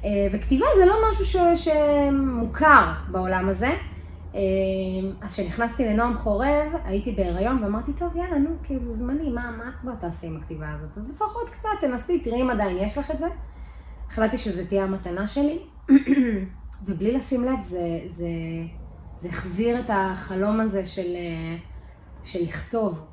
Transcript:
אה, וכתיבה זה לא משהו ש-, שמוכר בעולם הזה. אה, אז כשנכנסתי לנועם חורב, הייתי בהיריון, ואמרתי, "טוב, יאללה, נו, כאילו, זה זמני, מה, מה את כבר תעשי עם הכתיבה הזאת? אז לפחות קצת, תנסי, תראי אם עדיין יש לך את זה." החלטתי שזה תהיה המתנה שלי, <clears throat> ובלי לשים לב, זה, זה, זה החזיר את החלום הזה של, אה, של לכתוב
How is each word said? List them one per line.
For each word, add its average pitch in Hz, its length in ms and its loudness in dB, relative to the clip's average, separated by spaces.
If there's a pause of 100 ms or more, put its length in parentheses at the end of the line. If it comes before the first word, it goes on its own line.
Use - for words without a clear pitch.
אה, - 60 0 (240)
וכתיבה 269 320 2 (120)
זה 370 80 10
לא 403 100 8 (160)
משהו 392 140 2
ש-, 339 440 4
שמוכר 277 1200 6 (200)
בעולם 185 380 0
הזה. 196 180 0 (680)
אה, 196 40 -2 (840)
אז 208 120 -6
כשנכנסתי 233 520 -2
לנועם 220 320 2
חורב, 285 540 2 (140)
הייתי 202 260 -2
בהיריון, 202 520 0
ואמרתי, 226 300 -2
"טוב, 339 220 -4
יאללה, 349 220 -2
נו, 294 120 2 (140)
כאילו, 262 220 -4
זה 233 80 -6
זמני, 262 360 -2
מה, 233 280 -6
מה 233 120 -10
את 254 120 -12
כבר 247 100 -8 (100)
תעשי 170 260 -8
עם 156 100 -8
הכתיבה 151 360 -10
הזאת? 151 240 -10
אז 214 120 -10
לפחות 427 400 -4
קצת, - 200 -6 (120)
תנסי, 285 380 0
תראי 240 220 -2
אם 254 80 2
עדיין 202 280 0
יש 208 200 -2
לך 285 140 -4
את 269 80 -2
זה." 330 80 -2 (800)
החלטתי 220 280 0
שזה 180 300 -2
תהיה 196 160 2
המתנה 190 440 -4
שלי, 294 320 0 (300)
<clears throat> 240 960 2
ובלי 196 260 0
לשים 262 340 0
לב, 262 160 0
זה, 175 180 -6 (260)
זה, 170 220 -6 (880)
זה 180 120 -10
החזיר 233 500 0
את 233 140 -6
החלום 190 680 0
הזה 196 260 0
של, 180 300 -4
אה, 165 420 -6 (680)
של 175 200 -6
לכתוב 180 560 -2 (140)